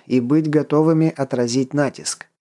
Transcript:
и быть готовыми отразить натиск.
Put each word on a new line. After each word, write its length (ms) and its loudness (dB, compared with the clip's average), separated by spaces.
и 140 2
быть 280 0
готовыми 680 2
отразить 580 -2
натиск. 520 -6